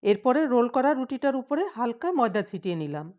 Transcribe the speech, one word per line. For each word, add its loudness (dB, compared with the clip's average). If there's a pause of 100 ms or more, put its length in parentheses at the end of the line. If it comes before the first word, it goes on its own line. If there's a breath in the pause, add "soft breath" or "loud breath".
এরপরে 2 (120)
রোল 4 (100)
করা 4
রুটিটার -2
উপরে -2 (140)
হালকা -4 (100)
ময়দা 2
ছিটিয়ে -6
নিলাম। -8 (120)